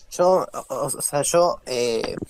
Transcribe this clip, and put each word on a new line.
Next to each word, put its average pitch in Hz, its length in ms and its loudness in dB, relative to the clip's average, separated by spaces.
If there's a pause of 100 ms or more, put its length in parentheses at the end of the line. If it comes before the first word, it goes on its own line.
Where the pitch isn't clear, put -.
(120)
Yo, 180 360 4 (220)
o, 131 60 -6 (100)
o 139 40 -4
sea, - 320 -4
yo, 175 460 2
eh, 117 480 -2 (140)